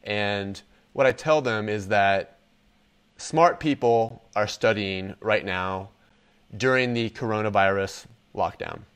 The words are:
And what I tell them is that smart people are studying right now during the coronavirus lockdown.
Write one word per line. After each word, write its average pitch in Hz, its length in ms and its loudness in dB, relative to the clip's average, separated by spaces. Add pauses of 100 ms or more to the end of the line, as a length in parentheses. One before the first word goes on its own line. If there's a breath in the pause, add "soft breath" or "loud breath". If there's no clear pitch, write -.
And 101 560 -4 (320 soft breath)
what 135 120 2
I 131 60 6
tell 156 300 0
them 110 260 -2
is 104 220 -4
that 98 460 2 (840)
smart 160 400 2
people 117 640 0 (140)
are 104 120 0
studying 98 720 -2
right 104 240 0
now 95 460 -4 (680 soft breath)
during 127 380 2
the 113 160 0
coronavirus 101 960 0 (300)
lockdown. - 460 -6 (140)